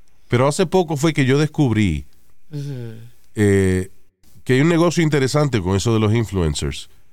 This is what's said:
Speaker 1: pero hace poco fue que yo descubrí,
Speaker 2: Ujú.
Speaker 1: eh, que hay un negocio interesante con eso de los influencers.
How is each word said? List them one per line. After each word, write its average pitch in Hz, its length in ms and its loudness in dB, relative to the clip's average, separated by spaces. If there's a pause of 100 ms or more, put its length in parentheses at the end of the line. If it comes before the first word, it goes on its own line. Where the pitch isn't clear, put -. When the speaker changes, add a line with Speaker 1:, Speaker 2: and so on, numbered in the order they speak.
(300)
Speaker 1:
pero 123 180 2
hace 160 200 0
poco 170 300 0
fue 151 180 0
que 143 100 0
yo 131 140 4
descubrí, 107 680 0 (480)
Speaker 2:
Ujú. 139 400 -12 (420)
Speaker 1:
eh, 98 560 2 (540)
que - 100 0
hay 127 60 4
un 151 80 4
negocio 170 340 2
interesante 139 600 0
con 90 140 0
eso 113 180 0
de 110 60 2
los 107 140 2
influencers. 82 760 -2 (220)